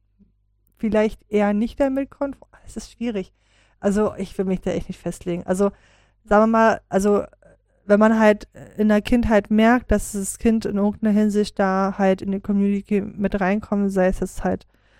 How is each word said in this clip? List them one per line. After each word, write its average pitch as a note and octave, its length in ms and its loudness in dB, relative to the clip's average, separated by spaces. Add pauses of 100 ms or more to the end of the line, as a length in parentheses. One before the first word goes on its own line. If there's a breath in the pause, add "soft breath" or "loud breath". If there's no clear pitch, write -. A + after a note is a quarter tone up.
(800)
vielleicht G#3+ 420 -2 (100)
eher G#3 220 0
nicht G#3+ 280 -4
damit C4+ 300 -2
konf-, - 280 -8 (260)
es - 120 -18
ist - 160 -16
schwierig. G#3+ 400 -8 (480)
Also, G#3 360 0
ich - 220 -10
will G3 60 -2
mich F#3 160 -2
da F#3+ 100 -6
echt - 180 -6
nicht - 120 -12
festlegen. F3 460 -8
Also, G3 260 0 (520)
sagen G#3+ 200 4
wir - 20 2
mal, A3+ 420 2
also, G3+ 360 0 (640)
wenn G3+ 120 4
man A3 220 4
halt G#3+ 260 4 (300)
in G#3+ 120 2
der G#3 140 2
Kindheit A3 480 2
merkt, A3+ 400 2
dass G#3 220 -2
das G3 260 -8
Kind A3+ 260 0
in G3+ 120 -4
irgendeiner G#3 360 0
Hinsicht G#3 460 0
da F#3+ 400 0
halt F#3+ 240 2
in G3 80 -6
die F#3+ 100 -4
Community G3+ 600 -2
mit G3+ 400 -4
reinkommt, G3+ 500 -2
sei F#3 160 2
es F#3+ 140 0
jetzt - 240 -6
halt F#3+ 220 -4 (340)